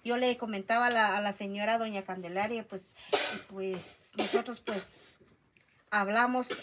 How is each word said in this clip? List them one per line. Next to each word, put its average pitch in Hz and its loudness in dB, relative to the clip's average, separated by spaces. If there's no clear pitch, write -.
yo 240 0
le 247 4
comentaba 226 2
a 240 4
la, 214 4
a 208 0
la 202 0
señora 208 0
doña 208 -4
Candelaria, 190 -4
pues, - -12
pues, 190 -6
nosotros, 226 0
pues, - -6
hablamos 240 4